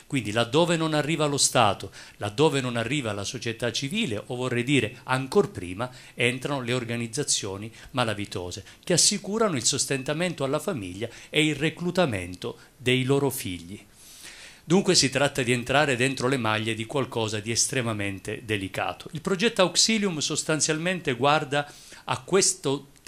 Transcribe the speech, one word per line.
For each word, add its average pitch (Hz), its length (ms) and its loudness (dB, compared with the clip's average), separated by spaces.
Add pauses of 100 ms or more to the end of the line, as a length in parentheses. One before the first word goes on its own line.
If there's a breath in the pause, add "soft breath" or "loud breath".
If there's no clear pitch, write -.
Quindi 113 240 -2
laddove 131 460 4
non 160 180 0
arriva 151 320 2
lo 143 100 0
Stato, 104 540 4 (280 loud breath)
laddove 135 420 2
non 123 160 -2
arriva 117 360 -2
la 101 120 -4
società 113 480 -4
civile, 139 540 -2
o 127 100 -8
vorrei 123 260 0
dire 120 400 2
ancor 135 480 2
prima, 92 400 -8 (240 loud breath)
entrano 131 480 0
le 120 100 -4
organizzazioni 113 1000 -4 (200 loud breath)
malavitose, 101 720 -4 (200 loud breath)
che - 80 0
assicurano 196 640 2
il 117 80 -2
sostentamento 147 800 -2
alla 143 160 -2
famiglia 107 480 -6 (220 loud breath)
e 156 140 4
il 151 120 2
reclutamento 143 1000 -2 (200 loud breath)
dei 127 260 2
loro 139 280 2
figli. 90 480 -8 (840 loud breath)
Dunque 185 320 4
si 131 160 6
tratta 139 320 2
di 120 100 2
entrare 131 440 4
dentro 127 320 2
le 135 100 2
maglie 110 360 0
di 110 120 -6
qualcosa 113 540 -2
di 107 100 -6
estremamente 107 920 -2
delicato. 95 680 -4
Il 156 80 -8
progetto 196 420 0
Auxilium 185 580 2
sostanzialmente 156 920 -2
guarda 143 560 0 (340 loud breath)
a 127 160 -4
questo 151 720 0 (160)